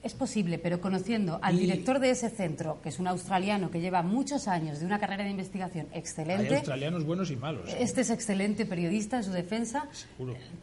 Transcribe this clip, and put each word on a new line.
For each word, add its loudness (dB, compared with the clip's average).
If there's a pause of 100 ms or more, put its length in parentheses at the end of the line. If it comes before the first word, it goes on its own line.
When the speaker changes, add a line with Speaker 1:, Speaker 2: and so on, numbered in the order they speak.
Speaker 1:
Es -4
posible, 0
pero 0
conociendo 0
al 4
Speaker 2:
Y 6
Speaker 1:
director 4
de 4
ese 2
centro, -2
que -6
es -6
un 0
australiano 2
que -2
lleva 2
muchos 0
años 0
de -2
una 2
carrera -2
de -2
investigación -4
excelente. -2
Speaker 2:
Hay 6
australianos 0
buenos 0
y -2
malos, -6
¿eh? -4
Speaker 1:
Este 2
es 2
excelente 0
periodista 0
en 0
su -2
defensa. -2
Speaker 2:
Seguro. -8 (280)